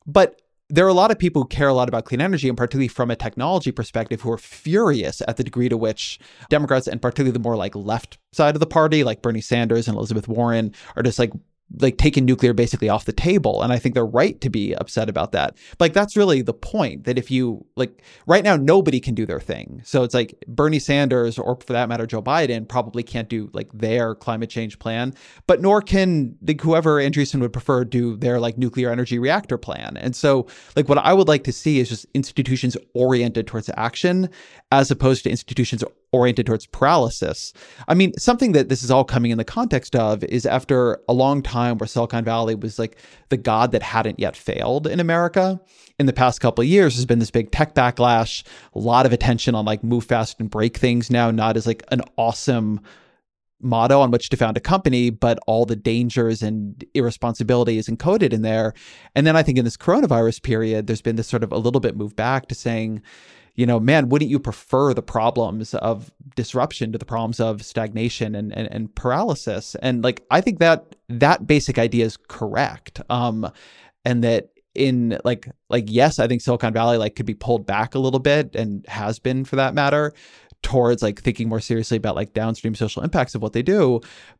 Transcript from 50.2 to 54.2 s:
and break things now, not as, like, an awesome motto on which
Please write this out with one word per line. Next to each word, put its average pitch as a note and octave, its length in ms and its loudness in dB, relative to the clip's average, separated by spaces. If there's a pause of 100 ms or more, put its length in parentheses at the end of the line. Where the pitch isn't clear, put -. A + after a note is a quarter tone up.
and A2 100 -6
break A2 260 -2
things A#2+ 340 0
now, A#2+ 200 2
not A2 260 0
as, A2 100 -4
like, A2+ 240 -2
an B2 100 -2 (160)
awesome A2+ 640 -2 (800)
motto B2 400 4
on B2+ 100 4
which A#2+ 180 0